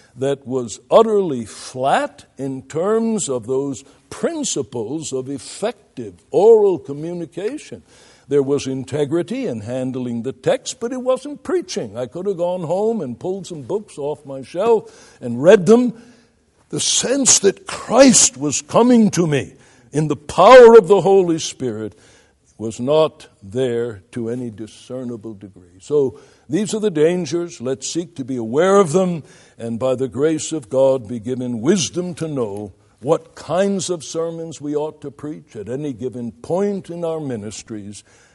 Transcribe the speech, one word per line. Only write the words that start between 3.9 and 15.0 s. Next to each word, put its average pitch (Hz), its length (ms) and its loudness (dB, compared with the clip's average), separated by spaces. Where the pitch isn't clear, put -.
principles 156 1000 -6
of 131 200 -8
effective 131 840 -10
oral 202 480 6
communication. 170 1040 -10
There 139 140 2
was 135 240 -2
integrity 147 800 -4
in 113 160 -6
handling 123 600 -6
the 135 120 -8
text, - 440 -4
but 240 140 -6
it 254 80 -8
wasn't 254 420 -4
preaching. 180 540 -6
I 123 100 -6
could 180 200 -10
have 196 100 -4
gone 175 280 -4
home 202 360 -2
and 123 180 -8
pulled 185 280 -8
some 156 160 -12
books 196 340 -8
off 151 300 -8
my 135 160 -12
shelf - 800 -2